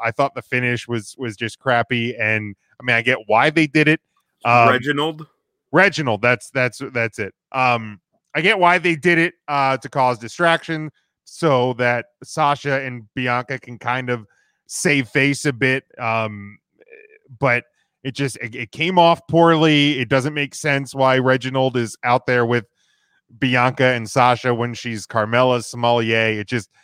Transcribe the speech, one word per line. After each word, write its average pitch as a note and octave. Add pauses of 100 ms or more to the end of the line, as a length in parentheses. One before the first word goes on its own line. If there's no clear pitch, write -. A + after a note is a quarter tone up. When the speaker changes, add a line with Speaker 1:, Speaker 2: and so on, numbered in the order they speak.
Speaker 1:
I A2+
thought C#3
the B2
finish B2
was, A#2
was A#2
just A2+
crappy. A#2+
And, G#2+ (240)
I -
mean, B2
I A#2
get B2
why A#2
they D#3
did D3+
it. D#3 (440)
Um, A#2+
Speaker 2:
Reginald? D3 (440)
Speaker 1:
Reginald, D3
that's, A#2+
that's, B2+ (100)
that's A#2
it. G2 (180)
Um, A#2 (360)
I D#3
get G3
why F3
they E3+
did E3+
it, E3 (120)
uh, C3+
to B2+
cause B2+
distraction D#3 (320)
so B2+
that A#2+ (160)
Sasha C#3+
and B2
Bianca B2+
can A#2+
kind B2
of A#2 (420)
save C#3+
face C#3
a C#3+
bit. C3 (140)
Um, G#2+ (840)
but A#2+ (380)
it C3+
just, C3+
it, A#2
it B2
came F3
off E3+
poorly. D#3
It A#2
doesn't C3+
make C#3+
sense C#3
why C3
Reginald C3
is A2+
out B2
there B2
with A#2 (720)
Bianca B2+
and A#2+
Sasha B2
when A#2+
she's A2
Carmella's A#2+
sommelier. A2+
It G2+
just, A#2 (140)